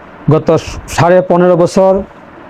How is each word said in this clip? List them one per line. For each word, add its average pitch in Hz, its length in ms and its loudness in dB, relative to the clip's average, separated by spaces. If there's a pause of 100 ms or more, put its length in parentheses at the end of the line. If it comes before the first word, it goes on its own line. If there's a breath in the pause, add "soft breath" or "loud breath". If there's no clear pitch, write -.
(300)
গত 156 260 0 (320)
সাড়ে 175 400 0
পনেরো 180 280 2
বছর, 190 460 0 (480)